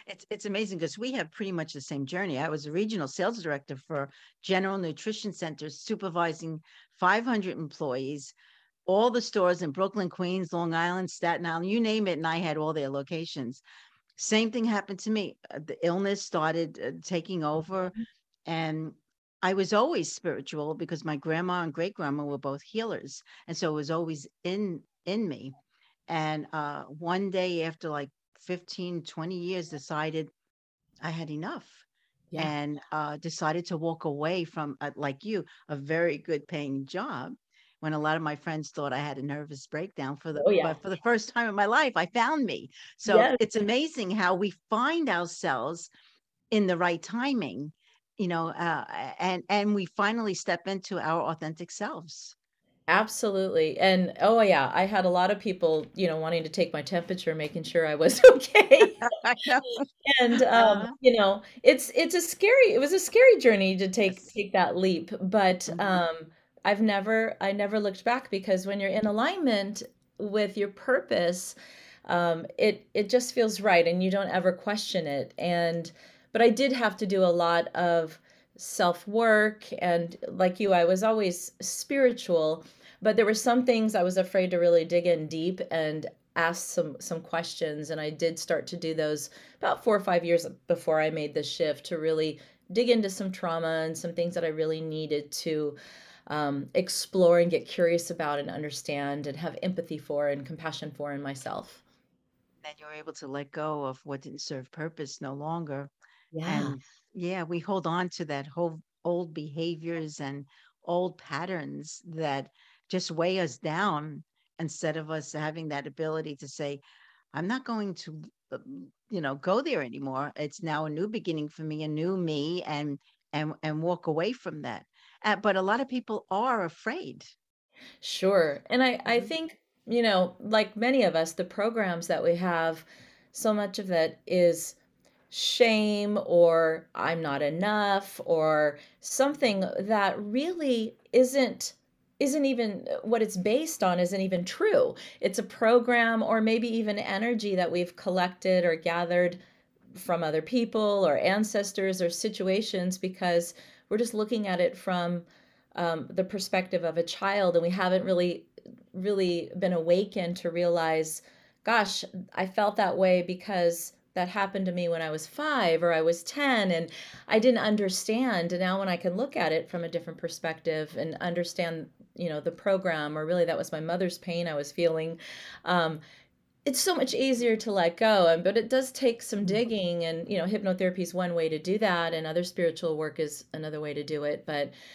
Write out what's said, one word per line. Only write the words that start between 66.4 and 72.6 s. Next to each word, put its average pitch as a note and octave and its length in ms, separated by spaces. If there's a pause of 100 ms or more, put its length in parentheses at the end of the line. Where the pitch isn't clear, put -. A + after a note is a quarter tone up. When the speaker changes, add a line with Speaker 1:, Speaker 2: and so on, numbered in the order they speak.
Speaker 2:
I've G3+ 160
never, A3 600
I G3 120
never G3+ 260
looked G3+ 240
back B3+ 260
because F#3+ 380
when G3+ 140
you're G3 80
in G#3+ 160
alignment G#3+ 800 (340)
with G#3 400
your G3+ 120
purpose, F#3 880 (500)
um, E3+ 400 (120)
it, G#3 360